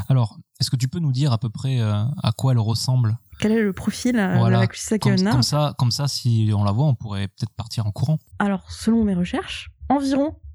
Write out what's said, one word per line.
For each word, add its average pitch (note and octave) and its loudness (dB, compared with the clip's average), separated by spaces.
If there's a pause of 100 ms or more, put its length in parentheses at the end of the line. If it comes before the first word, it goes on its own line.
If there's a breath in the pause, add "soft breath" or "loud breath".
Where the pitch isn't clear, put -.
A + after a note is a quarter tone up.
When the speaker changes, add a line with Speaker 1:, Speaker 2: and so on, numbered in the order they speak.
Speaker 1:
Alors, B2 2 (220)
est-ce - -2
que - 0
tu B2+ -2
peux F3 -6
nous D3+ 0
dire C3+ 2
à A2+ 2
peu A2+ -4
près, C3 -4
euh, G#2+ 0 (180)
à A2 2
quoi C3 2
elle A#2+ 4
ressemble ? A2+ 0 (220)
Speaker 2:
Quel G#3+ 2
est A3+ 4
le G3+ 0
profil, A#3+ -2
euh, F#3 0
Speaker 1:
Voilà. A#2 4
Speaker 2:
de A#2 4
la A2+ 2
Kushisake - -4
Speaker 1:
Comme, B2+ 4
Speaker 2:
Onna ? F#3 2
Speaker 1:
comme A#3 4
ça, D3 0
comme B2 2
ça, C#3+ -2
si A2 0
on G#2 2
la G2+ 2
voit, C3 2
on C3 2
pourrait G2 -6
peut-être - -8
partir - -6
en G#2 -2
courant. D#3 -2 (200)
Speaker 2:
Alors, G3+ -2
selon A3+ 0
mes G3+ 0
recherches, - -6 (160)
environ C#4 0 (200)